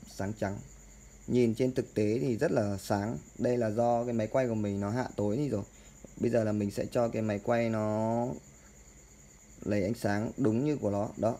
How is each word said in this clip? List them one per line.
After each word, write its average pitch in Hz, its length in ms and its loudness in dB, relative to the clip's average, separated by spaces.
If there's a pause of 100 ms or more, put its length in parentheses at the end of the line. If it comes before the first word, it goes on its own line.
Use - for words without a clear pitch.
(140)
sáng 101 260 -4
trắng. 101 180 -2 (680)
Nhìn 117 280 4
trên 127 200 0
thực - 200 -4
tế 107 240 2
thì 135 180 0
rất 143 160 0
là 104 280 0
sáng. 107 380 -2 (200)
Đây 123 200 2
là 113 120 2
do 117 340 2
cái 123 80 -2
máy 110 140 0
quay 131 220 0
của 113 60 0
mình 101 260 0
nó 101 100 -2
hạ 120 140 0 (120)
tối 104 200 0
đi 147 120 -2
rồi. 107 140 -2 (540)
Bây 120 140 0
giờ 113 140 4
là 107 80 2
mình 104 180 0
sẽ - 160 -4
cho 120 220 2
cái 113 140 -2
máy 107 160 0
quay 117 320 0
nó 110 560 0 (1400)
lấy 104 180 0
ánh 101 120 0
sáng 107 420 -2
đúng 113 280 2
như 147 120 0
của 107 140 -2
nó. 101 260 0
Đó, 113 240 0